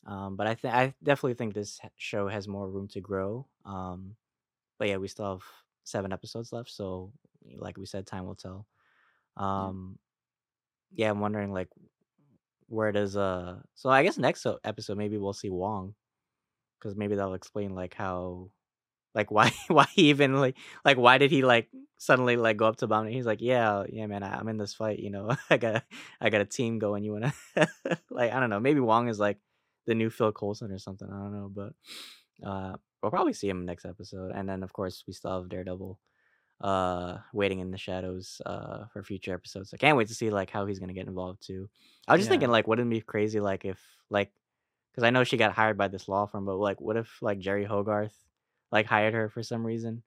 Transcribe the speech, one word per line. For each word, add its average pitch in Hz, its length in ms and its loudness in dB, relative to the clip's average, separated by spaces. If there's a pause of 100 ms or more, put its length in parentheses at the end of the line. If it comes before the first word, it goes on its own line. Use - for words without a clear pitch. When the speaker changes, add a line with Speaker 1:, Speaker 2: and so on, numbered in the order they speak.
Speaker 1:
Um, 98 300 -10
but 101 100 -2
I 113 80 0
thi-, 127 140 -8
I 127 340 2
definitely 139 320 0
think 113 180 -6
this 104 300 -8
h-, 110 140 -18
show 101 320 -4
has 101 180 -6
more 98 220 -8
room 98 200 -8
to 101 120 -10
grow. 98 480 -6 (160)
Um, 95 500 -10 (640)
but 110 80 0
yeah, 98 120 0
we 95 100 -6
still 98 240 -6
have 92 100 -10 (400)
seven 98 300 -6
episodes 113 400 -12
left, 120 180 -12
so 92 420 -10 (440)
like 95 200 -12
we 95 100 -14
said, 98 200 -12
time 92 180 -10
will 95 120 -12
tell. 95 320 -16 (680)
Speaker 2:
Yeah. 98 320 -4
Speaker 1:
Um, 95 300 -12 (960)
yeah, 107 180 0
I'm 104 100 -2
wondering, 104 320 -4
like, 92 180 -8 (1000)
where 107 240 -2
does, 101 240 0
uh, 92 460 -4 (120)
so - 160 -2
I 135 140 6
guess 202 120 0
next - 300 -2
o-, 113 160 -4
episode 107 340 -8
maybe 104 220 -4
we'll 98 140 -4
see 101 180 -8
Wong, 95 440 -6 (840)
'cause 104 140 -10
maybe 104 220 -2
that'll 98 180 -2
explain, 98 400 -8
like, 90 200 -8
how, 92 560 -8 (640)
like, 107 180 0
<laughs> 104 60 2
why, 110 140 8 (160)
why 147 260 10
he 156 180 10
even, 139 240 6
like, 135 220 2 (280)
like, 139 140 8
why 127 200 10
did 139 140 8
he, 135 100 6
like, 120 260 6 (300)
suddenly, 127 380 6
like, 113 220 4
go 113 80 6
up 110 100 4
to - 80 -2
Abomination? 107 320 0
He's 127 100 -4
like, 110 140 0
"Yeah, 110 480 2
yeah, 110 180 -8
man, 101 160 -4
I, 98 140 -6
I'm 110 120 -6
in 113 80 -4
this 101 180 -6
fight, 110 260 -4
you 104 100 -8
know, 101 320 -2
<laughs> - 80 -4
I 160 60 8
got, 113 280 0 (360)
I 110 100 2
got 104 120 4
a - 20 2
team 113 340 -4
going, 104 240 -2
you 107 100 -4
wanna," 113 220 -4 (220)
<laughs> 160 100 4 (440)
like, 123 220 0
I 127 60 -2
don't 123 120 2
know, 101 100 -2
maybe 139 180 2
Wong 120 300 2
is, 107 100 -4
like, 104 200 0 (480)
the 117 80 2
new 113 160 0
Phil 107 220 2
Coulson 104 400 -8
or 92 60 -10
something, 98 300 -14
I 98 80 -12
don't 101 160 -10
know, 101 160 -10
but, 98 240 -12 (720)
uh, 95 320 -8 (240)
we'll 107 120 -2
probably 254 220 0
see 101 140 -6
him 92 160 -4
next 87 200 -10
episode, 92 500 -12
and 95 140 -6
then, 95 160 -6
of 92 80 -14
course, 92 340 -8
we 98 60 -16
still 92 280 -6
have 90 80 -14
Daredevil, 92 520 -10 (600)
uh, 92 580 -2 (140)
waiting 98 280 0
in 92 100 -6
the 92 80 -10
shadows, 92 680 -8
uh, - 480 -10
for 101 120 -12
future 98 280 -8
episodes. 95 400 -12
I - 40 -16
can't 147 200 4
wait 110 120 2
to 113 60 -10
see, 110 160 -2
like, 98 200 -2
how 101 160 -4
he's 98 140 -6
gonna 92 120 -10
get 101 140 -10
involved, 92 400 -10
too. 95 240 -12 (380)
I 117 60 8
was 175 60 6
just 208 60 0
Speaker 2:
Yeah. - 40 0
Speaker 1:
thinking, 196 200 4
like, 110 160 6
wouldn't 117 220 2
it 117 80 0
be 110 40 0
crazy, 107 380 -2
like, 98 260 -2
if, 95 160 -6 (300)
like, 101 220 0 (600)
'cause 120 120 0
I 120 60 8
know 127 120 6
she 123 140 2
got 110 160 4
hired 110 260 2
by 101 80 2
this 95 220 -8
law 101 180 0
firm, 98 200 -8
but, 98 100 -4
like, 101 240 -2
what 110 160 -4
if, - 260 -6
like, 104 160 -2
Jerry 98 260 -2
Hogarth, 104 600 -2 (460)
like, 107 140 4
hired 107 280 2
her 110 140 0
for 113 160 -8
some 117 200 -6
reason 113 420 -6